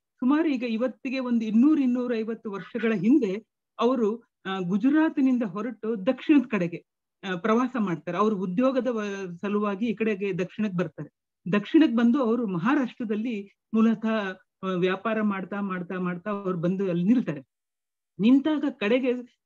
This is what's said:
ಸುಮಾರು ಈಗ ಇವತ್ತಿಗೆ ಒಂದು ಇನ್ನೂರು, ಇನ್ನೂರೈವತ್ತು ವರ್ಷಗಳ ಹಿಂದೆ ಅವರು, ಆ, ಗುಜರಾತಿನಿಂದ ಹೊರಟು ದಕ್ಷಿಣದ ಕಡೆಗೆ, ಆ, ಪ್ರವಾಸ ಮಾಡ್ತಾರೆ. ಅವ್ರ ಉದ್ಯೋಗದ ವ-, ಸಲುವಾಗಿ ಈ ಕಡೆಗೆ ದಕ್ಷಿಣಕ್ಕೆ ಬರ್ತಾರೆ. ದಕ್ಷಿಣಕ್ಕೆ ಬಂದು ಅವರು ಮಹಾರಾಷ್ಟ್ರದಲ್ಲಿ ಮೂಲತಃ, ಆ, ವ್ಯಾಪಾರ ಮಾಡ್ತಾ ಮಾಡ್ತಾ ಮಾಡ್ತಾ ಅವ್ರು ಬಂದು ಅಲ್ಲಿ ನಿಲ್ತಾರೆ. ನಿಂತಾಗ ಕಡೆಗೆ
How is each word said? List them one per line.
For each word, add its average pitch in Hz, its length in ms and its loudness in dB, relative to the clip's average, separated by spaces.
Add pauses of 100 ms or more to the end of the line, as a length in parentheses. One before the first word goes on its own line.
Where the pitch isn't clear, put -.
(180)
ಸುಮಾರು 294 300 2
ಈಗ 254 140 -2
ಇವತ್ತಿಗೆ 247 560 -4
ಒಂದು 240 260 0
ಇನ್ನೂರು, 254 360 4
ಇನ್ನೂರೈವತ್ತು 240 720 -2
ವರ್ಷಗಳ 208 420 -2
ಹಿಂದೆ 220 540 2 (320)
ಅವರು, 233 440 0 (240)
ಆ, 190 120 -4
ಗುಜರಾತಿನಿಂದ 262 840 2
ಹೊರಟು 214 640 -6
ದಕ್ಷಿಣದ 277 420 4
ಕಡೆಗೆ, 170 360 -4 (400)
ಆ, 185 120 -4
ಪ್ರವಾಸ 226 420 0
ಮಾಡ್ತಾರೆ. 175 400 -2
ಅವ್ರ 214 160 2
ಉದ್ಯೋಗದ 240 520 0
ವ-, 196 540 -4
ಸಲುವಾಗಿ 208 460 -2
ಈ 214 80 -2
ಕಡೆಗೆ 196 440 -2
ದಕ್ಷಿಣಕ್ಕೆ 185 380 -4
ಬರ್ತಾರೆ. 160 440 -6 (320)
ದಕ್ಷಿಣಕ್ಕೆ 233 440 4
ಬಂದು 240 260 4
ಅವರು 233 240 0
ಮಹಾರಾಷ್ಟ್ರದಲ್ಲಿ 214 1040 -2 (220)
ಮೂಲತಃ, 220 640 0 (260)
ಆ, - 20 -8
ವ್ಯಾಪಾರ 190 560 0
ಮಾಡ್ತಾ 202 380 -4
ಮಾಡ್ತಾ 185 380 -6
ಮಾಡ್ತಾ 180 320 -4
ಅವ್ರು 196 280 -4
ಬಂದು 185 320 -2
ಅಲ್ಲಿ 175 140 0
ನಿಲ್ತಾರೆ. 190 360 2 (800)
ನಿಂತಾಗ 277 500 4
ಕಡೆಗೆ 247 520 0 (240)